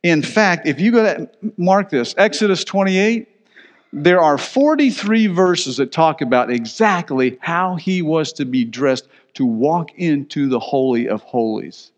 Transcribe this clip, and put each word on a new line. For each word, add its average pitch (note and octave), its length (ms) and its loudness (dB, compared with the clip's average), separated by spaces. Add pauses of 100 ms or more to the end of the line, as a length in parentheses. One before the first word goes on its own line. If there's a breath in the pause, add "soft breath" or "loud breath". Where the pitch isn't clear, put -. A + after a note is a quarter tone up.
In E3 180 2
fact, F#3 460 0
if D3+ 120 -2
you G#3+ 120 2
go A3+ 120 4
to, E3+ 260 -2 (280)
mark F#3+ 320 2
this, A#2+ 280 -2
Exodus G3+ 460 2
twenty-eight, G3 640 0 (640 soft breath)
there E3+ 300 4
are D3 160 4
forty-three A#3+ 880 2
verses F3 500 0
that C3+ 140 -2
talk D#3+ 300 0
about B2 300 0
exactly C3 880 -2
how F3+ 340 -2
he F3+ 280 -2
was D#3 300 -2
to C#3+ 120 -6
be B2+ 180 0
dressed B2+ 440 -2 (260 soft breath)
to C3+ 120 -2
walk D3 500 0
into C#3+ 540 -2
the B2 100 0
Holy B2+ 500 -2
of G#2+ 140 -4
Holies - 760 -6